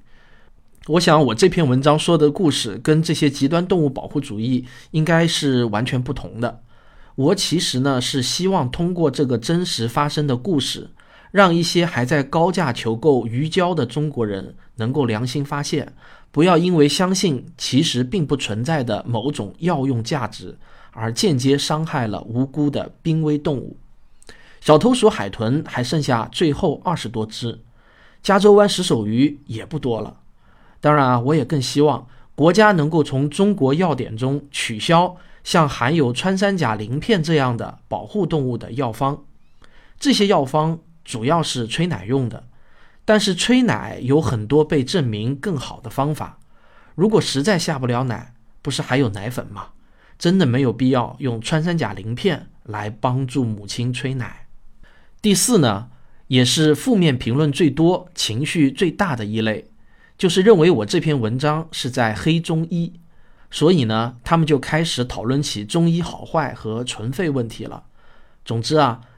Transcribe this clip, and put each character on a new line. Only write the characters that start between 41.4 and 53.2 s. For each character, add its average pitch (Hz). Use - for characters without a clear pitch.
是 127
催 160
奶 104
用 123
的， -
但 214
是 208
催 247
奶 104
有 135
很 107
多 143
被 147
证 147
明 110
更 175
好 -
的 -
方 147
法。 104
如 190
果 214
实 -
在 196
下 156
不 127
了 123
奶， 120
不 -
是 135
还 131
有 135
奶 101
粉 113
吗？ 104
真 180
的 185
没 123
有 127
必 127
要 123
用 120
穿 156
山 175
甲 110
鳞 101
片 147
来 104
帮 127